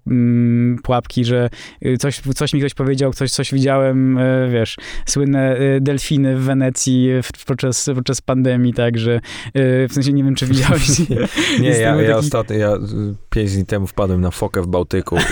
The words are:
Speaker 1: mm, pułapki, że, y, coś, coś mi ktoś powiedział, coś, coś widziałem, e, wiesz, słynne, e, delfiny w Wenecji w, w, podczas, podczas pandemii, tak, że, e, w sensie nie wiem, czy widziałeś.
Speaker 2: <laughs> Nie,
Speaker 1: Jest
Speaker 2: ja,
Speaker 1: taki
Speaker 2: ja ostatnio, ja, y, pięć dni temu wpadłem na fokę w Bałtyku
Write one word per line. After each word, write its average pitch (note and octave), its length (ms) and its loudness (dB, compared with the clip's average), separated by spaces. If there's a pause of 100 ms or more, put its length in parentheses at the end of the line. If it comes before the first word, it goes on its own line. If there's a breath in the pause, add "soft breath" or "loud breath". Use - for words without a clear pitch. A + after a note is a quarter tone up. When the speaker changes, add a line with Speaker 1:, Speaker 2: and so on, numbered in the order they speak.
Speaker 1:
mm, A#2+ 760 2
pułapki, B2 420 -2
że, A#2+ 100 0 (520 loud breath)
y, B2+ 120 0
coś, - 220 -4 (140)
coś D3 180 -4
mi D3 80 0
ktoś C#3 140 -2
powiedział, C3+ 380 0
coś, C3 180 -4
coś - 240 -4
widziałem, C3 640 2
e, C3 340 2
wiesz, A2+ 240 0 (300 loud breath)
słynne, C#3 500 0
e, C3+ 240 2
delfiny C3+ 560 0
w C3 60 -2
Wenecji C3 680 2 (140)
w, - 40 -8 (120)
w, - 60 -20
podczas, C3+ 500 -2
podczas B2+ 260 -2
pandemii, B2 540 2
tak, A#2 240 0
że, A2+ 160 2 (400 loud breath)
e, C3 340 2
w A#2+ 40 -14
sensie C#3 200 0
nie C#3 120 2
wiem, C3+ 100 2
czy C3 120 -4
widziałeś. C3+ 520 2 (260)
Speaker 2:
<laughs> D#4 360 -2
Nie, B2 80 2
Speaker 1:
Jest A#2+ 120 2
Speaker 2:
ja, A2+ 160 2
Speaker 1:
taki G#2+ 120 2
Speaker 2:
ja A2+ 80 4
ostatnio, A2 400 -2
ja, G#2 200 0
y, - 20 -2 (520)
pięć G#2 240 0
dni F#2+ 120 0
temu G2 200 -2
wpadłem F#2 340 0
na F2+ 100 0
fokę G2 320 -4
w F2 40 -4
Bałtyku F2+ 500 -2 (160)